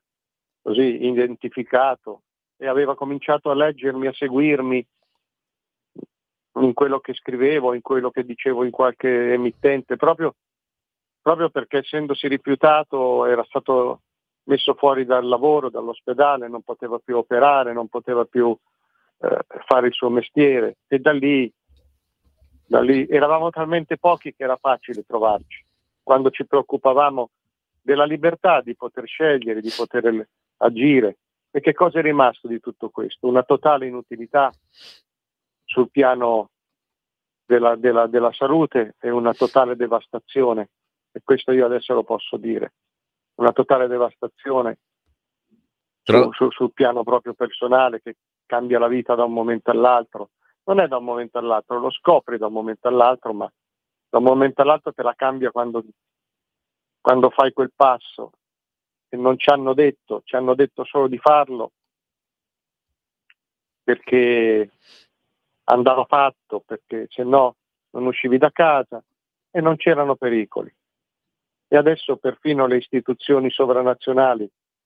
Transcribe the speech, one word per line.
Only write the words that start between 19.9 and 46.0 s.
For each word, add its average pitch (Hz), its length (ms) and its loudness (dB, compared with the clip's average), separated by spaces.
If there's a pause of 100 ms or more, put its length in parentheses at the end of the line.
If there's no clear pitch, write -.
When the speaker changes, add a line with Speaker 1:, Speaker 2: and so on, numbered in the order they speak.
Speaker 1:
suo 123 160 -4
mestiere 123 680 0 (100)
e 139 120 -2
da 147 140 2
lì, 135 380 0 (1120)
da 120 160 2
lì 131 280 2
eravamo 156 400 2
talmente 160 480 -6
pochi 170 380 -2
che - 80 -12
era 127 140 -2
facile 123 480 -4
trovarci. 110 580 -2 (400)
Quando 135 280 4
ci - 140 -10
preoccupavamo 135 840 0 (520)
della 143 240 2
libertà 156 560 0
di 120 140 -10
poter 120 320 -14
scegliere, 120 540 -2
di 110 140 -8
poter 117 360 -4
l-, 110 160 -4 (300)
agire. 117 600 2 (340)
E 143 100 -4
che 156 120 2
cosa 170 260 2
è - 20 0
rimasto 143 460 0
di 117 120 -8
tutto 113 300 -12
questo? 110 380 -8
Una 127 160 2
totale 139 440 0
inutilità 123 640 -4 (1120)
sul 127 240 -2
piano 123 600 0 (960)
della, 117 300 2
della, 117 320 2
della 117 260 0
salute 139 640 0
e 123 100 -6
una 120 240 0
totale 123 420 0
devastazione. 117 960 -2 (420)
E - 120 -16
questo 131 280 0
io 127 140 4
adesso 123 280 -2
lo 117 100 0
posso 110 340 -6
dire. 107 360 -6 (600)
Una 120 160 2
totale 127 360 2
devastazione 120 880 -4 (1300)